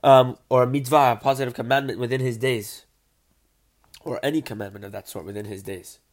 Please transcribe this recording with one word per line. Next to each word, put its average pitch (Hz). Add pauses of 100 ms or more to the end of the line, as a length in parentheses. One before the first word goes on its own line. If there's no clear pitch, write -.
um, 127 (120)
or 127
a -
mitzvah, 135
a 110
positive 135
commandment 127
within 123
his 127
days, 117 (1160)
or 131
any 151
commandment 101
of 98
that 98
sort 90
within 104
his 101
days? 98 (120)